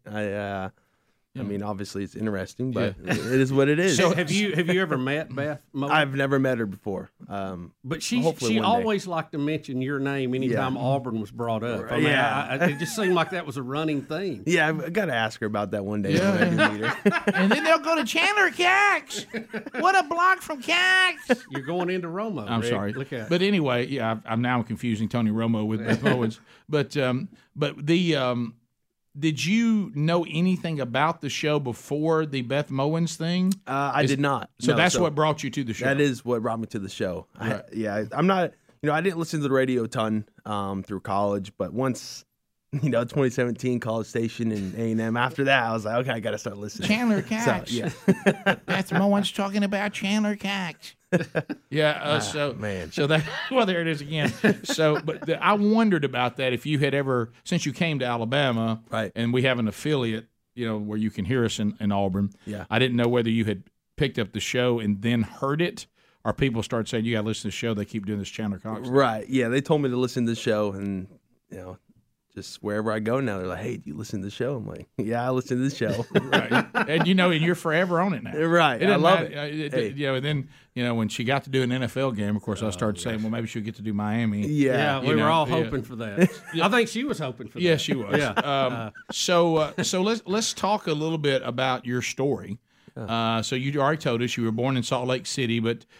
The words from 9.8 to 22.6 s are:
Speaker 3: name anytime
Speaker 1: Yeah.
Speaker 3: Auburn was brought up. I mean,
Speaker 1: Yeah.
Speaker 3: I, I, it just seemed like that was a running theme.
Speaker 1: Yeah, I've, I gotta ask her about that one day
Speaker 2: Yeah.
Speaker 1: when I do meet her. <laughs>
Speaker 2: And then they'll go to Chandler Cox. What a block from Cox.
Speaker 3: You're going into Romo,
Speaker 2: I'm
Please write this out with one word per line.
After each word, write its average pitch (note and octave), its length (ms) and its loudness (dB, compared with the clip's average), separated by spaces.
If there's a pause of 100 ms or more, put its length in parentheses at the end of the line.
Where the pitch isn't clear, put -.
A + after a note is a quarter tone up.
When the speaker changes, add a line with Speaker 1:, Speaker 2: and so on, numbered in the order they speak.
Speaker 3:
name C3+ 340 -2
anytime B2+ 400 0
Speaker 1:
Yeah. B2 80 -4
Speaker 3:
Auburn B2 400 -2
was G2+ 80 -8
brought A#2 340 -4
up. A2+ 280 -4
I - 60 0
mean, D3+ 100 2
Speaker 1:
Yeah. C#3 420 2
Speaker 3:
I, C3 80 -2
I, E3+ 120 4
it D3 100 -2
just E3 160 -6
seemed F#3+ 180 2
like D#3+ 180 2
that F3+ 140 -6
was C#3 120 -10
a C#3 40 -6
running D3 400 -2
theme. D#3 460 -6
Speaker 1:
Yeah, D#3+ 200 4
I've, D#3+ 180 -2
I - 40 -6
gotta F3 240 0
ask A2+ 280 0
her A2+ 40 -2
about G#2 260 -2
that G2+ 140 -2
one G#2 160 -2
day G2 140 0
Speaker 2:
Yeah. G3 240 4
Speaker 1:
when E3+ 200 2
I G#3 100 6
do - 40 -4
meet G#2 140 -4
her. - 400 0
<laughs> G3 80 2
Speaker 2:
And G3 160 4
then D4 120 2
they'll D#4+ 140 6
go D#4 200 0
to D4+ 60 2
Chandler F4+ 460 2
Cox. F#4 800 2 (520)
What F#4 160 6
a F4+ 140 4
block F4+ 320 2
from C#4 220 -8
Cox. F4+ 880 2
Speaker 3:
You're C#3 100 -6
going F3 300 -2
into F#3 160 -2
Romo, E3+ 420 -6
Speaker 2:
I'm A#2 120 0